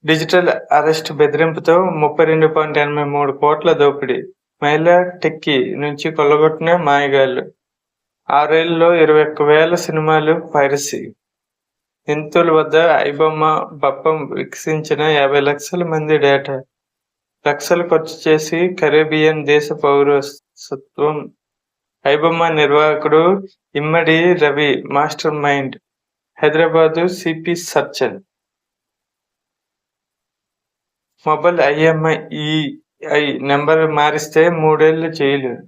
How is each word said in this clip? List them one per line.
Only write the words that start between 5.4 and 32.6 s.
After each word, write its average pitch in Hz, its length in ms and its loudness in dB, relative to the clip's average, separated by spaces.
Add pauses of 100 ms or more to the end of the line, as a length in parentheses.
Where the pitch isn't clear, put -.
నుంచి 147 360 -6
కొల్లగొట్టిన 156 640 2
మాయగాళ్ళు. 139 760 0 (760)
ఆరేళ్లలో 165 640 2
ఇరవై 156 300 4
ఒక్క 151 180 -4
వేల 156 320 4
సినిమాలు 156 800 -2
పైరసీ. 139 580 -2 (960)
ఇంతుల 156 420 0
వద్ద 156 260 2
ఐబొమ్మ 156 960 0
బప్పం 147 540 -2
వికసించిన 151 760 -6
యాభై 143 400 2
లక్షల 175 440 -4
మంది 156 340 -2
డేటా. 139 440 0 (840)
లక్షలు 170 400 -2
ఖర్చు - 400 -2
చేసి 165 460 0
కరేబియన్ 156 720 0
దేశ 147 260 0
పౌరసత్వం. 143 1600 -2 (760)
ఐబొమ్మ 165 420 0
నిర్వాహకుడు 151 1000 2 (280)
ఇమ్మడి 160 600 2
రవి 147 480 0
మాస్టర్ 147 500 -4
మైండ్. 143 440 -4 (680)
హైదరాబాదు 160 640 2
సిపి 170 480 -4
సర్జన్. 160 640 -4 (3000)
మొబైల్ 160 340 0
ఐఎంఈఐ 151 1800 -2